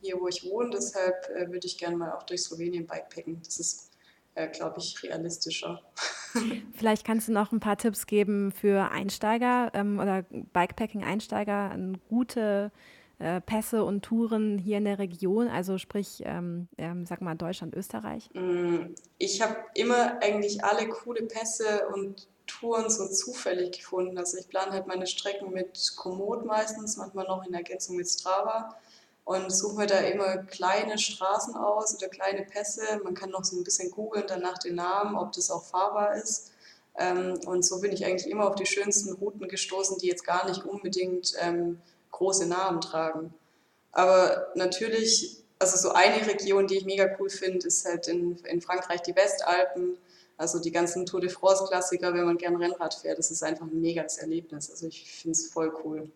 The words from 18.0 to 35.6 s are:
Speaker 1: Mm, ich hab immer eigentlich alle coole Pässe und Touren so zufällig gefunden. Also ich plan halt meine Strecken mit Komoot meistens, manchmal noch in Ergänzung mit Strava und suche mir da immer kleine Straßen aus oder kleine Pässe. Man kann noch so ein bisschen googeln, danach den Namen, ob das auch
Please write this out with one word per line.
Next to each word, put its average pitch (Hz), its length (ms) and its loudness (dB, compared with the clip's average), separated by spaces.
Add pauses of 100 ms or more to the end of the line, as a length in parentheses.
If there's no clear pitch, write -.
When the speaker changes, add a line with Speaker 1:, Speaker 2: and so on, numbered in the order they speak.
Speaker 1:
Mm, 175 640 0 (240)
ich 196 240 0
hab - 340 -2
immer 240 460 4
eigentlich 208 420 2
alle 220 240 2
coole 226 360 -4
Pässe 220 640 0
und 196 400 -6 (180)
Touren 226 420 -2
so 208 200 2
zufällig 180 720 -2
gefunden. 185 380 -2
Also 180 220 -4
ich 180 100 -14
plan 190 220 0
halt 190 160 -4
meine 185 200 -4
Strecken 196 460 -4
mit 185 440 -2
Komoot 202 500 -4
meistens, 214 500 -2
manchmal 190 300 -6
noch 190 200 -4
in 180 60 -6
Ergänzung 180 440 -6
mit 175 120 -2
Strava 220 680 0 (560)
und 185 220 0
suche 202 240 0
mir 208 100 2
da 196 140 6
immer 190 380 2
kleine 190 600 0
Straßen 214 560 0
aus 214 400 2
oder 190 140 -6
kleine 196 340 -2
Pässe. 214 600 -4
Man 180 100 -2
kann 190 160 -10
noch 190 140 -4
so 185 120 -2
ein 175 60 -2
bisschen 185 300 -2
googeln, 214 340 -4
danach 180 320 -4
den 175 160 -6
Namen, 196 400 0
ob 180 180 -2
das 180 200 -2
auch 170 120 -4